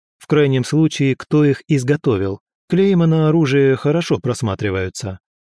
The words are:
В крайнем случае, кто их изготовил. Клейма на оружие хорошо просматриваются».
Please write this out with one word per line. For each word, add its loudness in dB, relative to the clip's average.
В -20
крайнем 0
случае, 0
кто 0
их 0
изготовил. -2
Клейма 2
на 2
оружие 2
хорошо -2
просматриваются». -6